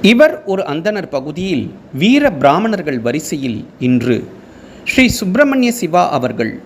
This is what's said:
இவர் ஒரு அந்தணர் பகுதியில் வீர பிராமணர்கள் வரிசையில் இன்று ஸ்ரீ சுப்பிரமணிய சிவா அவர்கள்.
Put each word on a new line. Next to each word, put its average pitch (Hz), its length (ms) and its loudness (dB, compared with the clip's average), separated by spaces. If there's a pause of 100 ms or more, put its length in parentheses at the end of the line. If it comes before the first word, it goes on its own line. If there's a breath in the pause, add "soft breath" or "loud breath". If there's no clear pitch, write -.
(120)
இவர் 302 220 4 (180)
ஒரு 190 200 -2
அந்தணர் 180 420 -4
பகுதியில் 151 500 -4 (360)
வீர 269 300 4 (120)
பிராமணர்கள் 160 640 2
வரிசையில் 135 540 -4 (280)
இன்று 120 300 2 (720 loud breath)
ஸ்ரீ 262 160 4 (140)
சுப்பிரமணிய 247 520 2
சிவா 180 320 0 (140)
அவர்கள். 117 340 -2 (140)